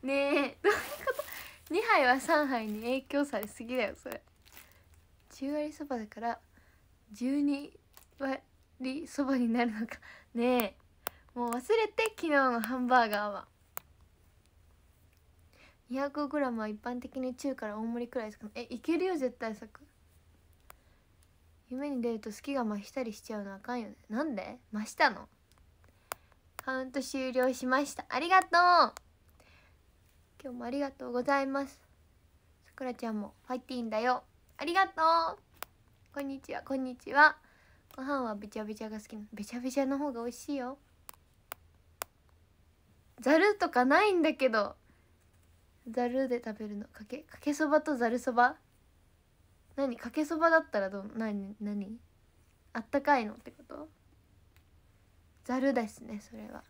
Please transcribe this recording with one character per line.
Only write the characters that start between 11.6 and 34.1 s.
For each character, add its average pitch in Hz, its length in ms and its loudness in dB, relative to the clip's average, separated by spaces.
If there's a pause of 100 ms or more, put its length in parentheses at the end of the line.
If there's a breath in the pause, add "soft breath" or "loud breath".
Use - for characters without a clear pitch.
て、 427 300 -2
昨 339 100 -4
日 - 20 0
の 269 300 4
ハ 226 160 -4
ン 247 120 -2
バ 247 180 6
ー 220 40 -2
ガ 208 80 0
ー 208 100 -2
は。 202 200 -8 (2500 soft breath)
二 254 100 -2
百 285 280 -2
グ 294 120 -2
ラ 262 120 0
ム 226 80 -4
は 214 80 -4
一 214 140 -8
般 247 180 -6
的 262 200 -10
に 254 160 -4
中 269 200 -4
か 226 120 -8
ら 208 100 -8
大 220 80 -4
盛 240 200 -4
り 240 40 -16
く 254 100 -4
ら 220 60 -6
い - 20 -8
で 214 60 -10
す - 60 -20
か - 60 -16
ね。 208 100 -12
え、 240 140 -10
い 240 100 -10
け 330 180 0
る 359 80 0
よ、 370 100 0
絶 262 220 -2
対、 220 180 -6
さ 220 120 -16
く。 - 140 -20 (1900 soft breath)
夢 269 200 -6
に 262 120 -4
出 233 100 0
る 220 80 -4
と 214 120 -10
好 208 100 -14
き 285 120 -6
が 254 120 0
増 208 160 -2
し 202 100 -14
た 262 120 -4
り 226 100 -6
し - 80 -16
ち - 120 -12
ゃ 214 60 -6
う 202 40 -8
の 196 100 -12
あ 196 60 -16
か 240 140 -8
ん 247 80 -4
よ 208 60 -8
ね。 214 80 -16 (140)
な 226 140 -2
ん 294 120 -4
で？ 208 220 -10 (160)
増 214 120 -4
し - 100 -14
た 302 140 6
の？ - 200 -8 (1300 loud breath)
カ 262 200 -6
ウ 262 60 -4
ン 262 80 -12
ト 269 100 -4
終 262 300 -6
了 254 220 2
し 254 120 -6
ま 262 200 2
し - 100 -12
た。 - 140 -12
あ 247 100 -2
り 330 80 -4
が 370 140 8
と 370 80 -2
う。 - 20 -4 (1900 soft breath)
今 269 80 -10
日 247 60 -10
も 240 80 -8
あ 240 40 -6
り 277 120 -2
が 277 100 -2
と 254 180 -12
う - 40 -6
ご 247 100 0
ざ 277 180 4
い 269 60 0
ま 277 180 -2
す。 - 140 -16 (840)
さ - 100 -20
く - 80 -12
ら 254 100 -6
ち 233 140 -8
ゃ 220 40 -4
ん 214 100 -4
も 202 120 -12 (140)
フ 254 60 -6
ァ 254 40 -4
イ - 40 -4
テ - 140 -12
ィ 247 40 -4
ー 233 60 -4
ン 220 40 -6
だ 214 120 -2
よ。 254 220 2 (340)